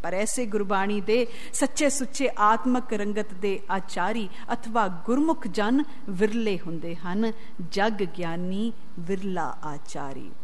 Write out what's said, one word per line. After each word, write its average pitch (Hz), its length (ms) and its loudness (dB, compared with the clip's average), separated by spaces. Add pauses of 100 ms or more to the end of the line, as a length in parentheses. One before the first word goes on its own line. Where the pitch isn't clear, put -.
ਪਰ 170 100 -2
ਐਸੇ 214 320 0
ਗੁਰਬਾਣੀ 202 560 0
ਦੇ 226 260 2 (260)
ਸੱਚੇ 285 360 2
ਸੁੱਚੇ 254 400 0 (100)
ਆਤਮਕ 226 540 2
ਰੰਗਤ 208 400 0
ਦੇ 190 260 0 (120)
ਆਚਾਰੀ 196 580 0 (240)
ਅਥਵਾ 226 340 0
ਗੁਰਮੁਖ 240 600 2
ਜਨ 214 360 2 (260)
ਵਿਰਲੇ 208 500 2
ਹੁੰਦੇ 170 360 -2
ਹਨ। 196 360 0 (400)
ਜਗ 208 320 2
ਗਿਆਨੀ 180 680 0 (260)
ਵਿਰਲਾ 180 640 0
ਆਚਾਰੀ। 143 680 -2 (120)